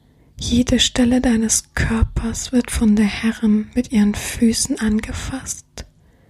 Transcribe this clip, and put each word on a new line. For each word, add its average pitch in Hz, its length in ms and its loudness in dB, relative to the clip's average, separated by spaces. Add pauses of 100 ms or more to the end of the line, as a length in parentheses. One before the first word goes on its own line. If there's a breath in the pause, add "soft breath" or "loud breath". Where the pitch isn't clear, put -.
(360 soft breath)
Jede 240 440 2
Stelle 247 400 2
deines 226 540 0
Körpers - 800 -2
wird 247 180 0
von 214 260 2
der 214 100 4
Herrin 214 680 0
mit 247 180 -2
ihren 208 220 4
Füßen - 640 0
angefasst. - 1080 -6 (440 soft breath)